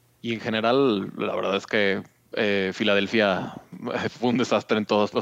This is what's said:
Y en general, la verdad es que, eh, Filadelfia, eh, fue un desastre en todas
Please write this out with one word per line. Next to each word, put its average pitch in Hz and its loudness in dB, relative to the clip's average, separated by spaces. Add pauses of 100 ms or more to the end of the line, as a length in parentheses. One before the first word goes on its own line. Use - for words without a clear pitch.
(220)
Y 117 -6
en 110 -8
general, 113 2
la - -4
verdad 95 -2
es 98 -4
que, 101 0 (300)
eh, 101 0
Filadelfia, 101 2 (400)
eh, 113 -4
fue 120 -2
un - 2
desastre 110 0
en 104 0
todas 104 2 (100)